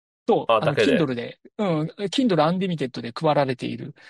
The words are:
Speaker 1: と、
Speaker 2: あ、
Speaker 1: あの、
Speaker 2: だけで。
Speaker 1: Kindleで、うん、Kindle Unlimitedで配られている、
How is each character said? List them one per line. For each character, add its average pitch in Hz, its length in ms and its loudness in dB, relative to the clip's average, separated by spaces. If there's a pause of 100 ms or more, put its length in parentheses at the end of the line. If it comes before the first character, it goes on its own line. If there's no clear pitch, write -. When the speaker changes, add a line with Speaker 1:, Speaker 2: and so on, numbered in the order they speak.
(280)
Speaker 1:
と、 175 200 2
Speaker 2:
あ、 113 100 4
Speaker 1:
あ - 20 4
の、 123 80 0
Speaker 2:
だ - 80 0
け 110 100 4
で。 262 140 4
Speaker 1:
Kindle 131 160 0
で、 120 240 -10 (180)
う 220 60 -2
ん、 196 40 0 (300)
Kindle 202 380 0
Unlimited 160 680 0
で 117 100 -10
配 156 220 0
ら 143 120 2
れ 131 100 -4
て - 100 -10
い 120 100 -6
る、 131 200 -14 (140)